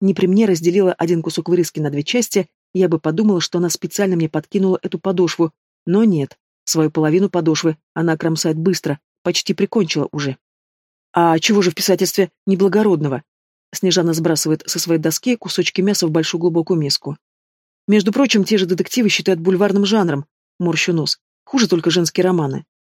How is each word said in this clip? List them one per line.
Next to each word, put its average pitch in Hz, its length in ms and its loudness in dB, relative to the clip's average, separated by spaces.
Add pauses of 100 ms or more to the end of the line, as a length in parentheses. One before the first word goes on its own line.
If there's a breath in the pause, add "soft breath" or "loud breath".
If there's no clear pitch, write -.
не 190 140 2
при 185 120 0
мне 202 200 4
разделила 180 480 2
один 170 280 0
кусок 165 260 -6
вырезки 170 300 0
на 151 120 -2
две 143 120 -4
части, 208 460 -2 (260)
я 185 140 2
бы 165 100 0
подумала, 175 420 0
что - 180 -4
она 175 120 0
специально 185 460 -2
мне 160 120 0
подкинула 185 540 -2
эту 196 160 -6
подошву, 170 540 0 (340)
но 196 160 2
нет, 165 360 0 (260)
свою 156 260 0
половину 160 400 2
подошвы 160 460 0 (180)
она 160 220 0
кромсает 160 400 -2
быстро, 160 420 -2 (240)
почти 180 320 -2
прикончила 175 560 -2
уже. 143 280 -6 (760)
«А 165 260 2
чего 202 240 2
же 175 80 0
в - 40 -2
писательстве 185 560 0 (160)
неблагородного?» 185 760 0 (520)
Снежана 170 380 0
сбрасывает 160 540 0
со - 120 -6
своей 165 220 0
доски 165 360 -2
кусочки - 440 -4
мяса 190 260 0
в 160 40 0
большую 160 300 -2
глубокую 170 380 0
миску. 147 380 -4 (720)
«Между 208 260 2
прочим, 226 320 2
те 214 140 2
же 185 80 0
детективы 185 420 0
считают 180 320 0
бульварным 190 440 2
жанром», 180 420 0 (320)
морщу 170 340 -2
нос. 156 260 -2 (260)
«Хуже 240 240 0
только 175 220 0
женские 175 340 0
романы». 156 400 -2 (320)